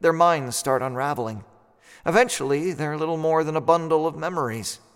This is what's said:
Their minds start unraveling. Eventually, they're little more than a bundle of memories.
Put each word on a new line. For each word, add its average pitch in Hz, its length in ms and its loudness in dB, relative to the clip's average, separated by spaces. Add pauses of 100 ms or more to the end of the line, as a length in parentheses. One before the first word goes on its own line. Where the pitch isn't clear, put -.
Their 165 120 4
minds 165 440 2
start 131 260 0
unraveling. 123 640 -4 (600)
Eventually, 170 680 2
they're 151 240 -4
little 160 200 -2
more 160 280 2
than 156 120 -2
a 160 40 0
bundle 160 460 2
of 151 100 -4
memories. 151 640 -6 (160)